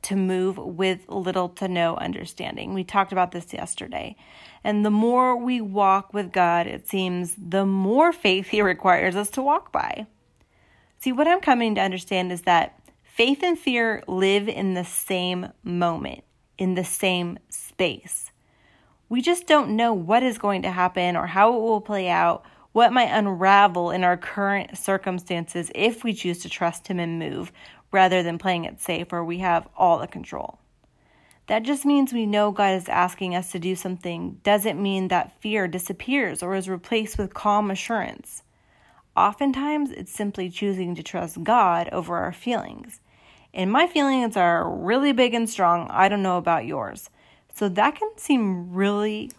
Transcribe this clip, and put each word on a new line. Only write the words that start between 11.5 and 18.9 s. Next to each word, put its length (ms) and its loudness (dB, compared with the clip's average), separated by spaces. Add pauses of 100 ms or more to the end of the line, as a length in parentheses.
to 60 -2
understand 500 -2
is 120 -6
that 360 2 (240)
faith 400 0
and 160 2
fear 480 -2
live 420 0
in 260 -2
the 100 -4
same 640 -4 (160)
moment, 580 -4 (340)
in 180 0
the 100 -2
same 540 -2 (400)
space. 540 -4 (760)